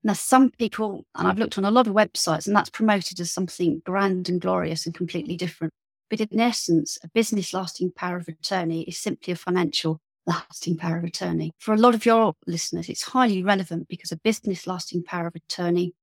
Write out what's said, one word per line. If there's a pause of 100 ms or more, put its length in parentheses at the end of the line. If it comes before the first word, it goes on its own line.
Now,
some
people, (120)
and
I've
looked
on
a
lot
of
websites,
and
that's
promoted
as
something
grand
and
glorious
and
completely
different. (380)
But
in
essence,
a
business
lasting
power
of
attorney
is
simply
a
financial (260)
lasting
power
of
attorney.
For
a
lot
of
your (140)
listeners,
it's
highly
relevant
because
a
business
lasting
power
of
attorney (100)